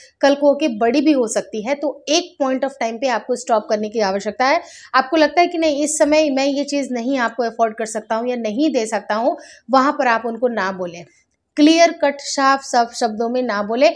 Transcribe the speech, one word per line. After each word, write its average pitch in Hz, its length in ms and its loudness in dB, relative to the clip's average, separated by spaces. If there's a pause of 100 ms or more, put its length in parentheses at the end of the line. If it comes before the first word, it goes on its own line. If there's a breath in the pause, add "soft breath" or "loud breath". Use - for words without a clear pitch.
(200 loud breath)
कल 277 140 6
को 285 140 4
होके 285 200 2
बड़ी 233 320 0
भी 302 120 4
हो 254 140 2
सकती 208 400 -6
है, 269 80 -2
तो 285 340 -6
एक 339 360 -2
point 262 180 -2
of 269 80 -2
time 226 300 -6
पे 269 80 -2
आपको 240 280 -2
स्टॉप 226 340 -2
करने 214 180 -2
की 220 120 -4
आवश्यकता 196 440 -2
है। 294 160 2 (340 loud breath)
आपको 262 220 2
लगता 302 240 4
है 349 60 6
कि 349 120 -6
नहीं, 302 260 0
इस 302 140 -4
समय 302 320 4
मैं 269 160 0
ये 285 180 -2
चीज़ 285 280 -4
नहीं 247 260 -4
आपको 233 240 -2
अफोर्ड 226 320 -2
कर 220 120 -6
सकता 220 280 -6
हूँ 233 140 -2
या 247 80 -4
नहीं 233 340 -2
दे 226 160 0
सकता 220 280 -4
हूँ, 254 220 0 (340 loud breath)
वहाँ 262 220 4
पर 285 140 -2
आप 226 200 0
उनको 233 220 -4
ना 202 240 -4
बोलें। 175 320 -10 (520 soft breath)
क्लियर 320 360 6
कट, 285 280 -2
साफ 269 420 0
साफ 240 320 0
शब्दों 233 340 -2
में 254 140 -2
ना 208 200 -2
बोले। 233 340 2